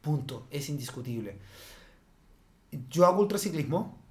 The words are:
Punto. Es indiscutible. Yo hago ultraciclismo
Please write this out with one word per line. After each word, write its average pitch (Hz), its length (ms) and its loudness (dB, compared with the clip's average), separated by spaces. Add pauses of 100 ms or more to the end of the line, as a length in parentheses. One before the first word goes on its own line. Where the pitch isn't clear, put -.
Punto. 127 480 -2
Es 143 180 -6
indiscutible. 120 680 -6 (1500)
Yo 175 160 8
hago 185 160 6
ultraciclismo 180 760 0 (120)